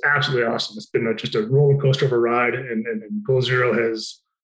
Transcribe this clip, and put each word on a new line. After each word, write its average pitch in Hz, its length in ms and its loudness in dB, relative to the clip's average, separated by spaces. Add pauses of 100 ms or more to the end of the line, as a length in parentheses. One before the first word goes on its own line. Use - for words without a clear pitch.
absolutely 139 440 2
awesome. 113 280 -4
It's 107 120 -14
been 120 200 0
a, 113 60 0
just - 220 -6
a 110 120 0
roller 139 320 4
coaster 135 260 2
of 131 60 2
a 123 60 2
ride. 120 380 2
And, 120 320 -6
and, 110 160 -4
and 104 200 -6
Goal 131 180 2
Zero 123 300 2
has, 113 480 -2 (240)